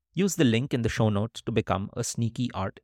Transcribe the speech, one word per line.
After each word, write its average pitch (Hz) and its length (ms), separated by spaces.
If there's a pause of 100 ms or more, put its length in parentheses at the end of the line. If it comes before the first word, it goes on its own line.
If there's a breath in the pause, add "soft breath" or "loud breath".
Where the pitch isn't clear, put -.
(140)
use 185 220
the 156 100
link 117 280
in 123 80
the 113 80
show 110 200
notes 104 320
to 117 100
become 104 420
a 117 120
Sneaky 117 480
Art - 300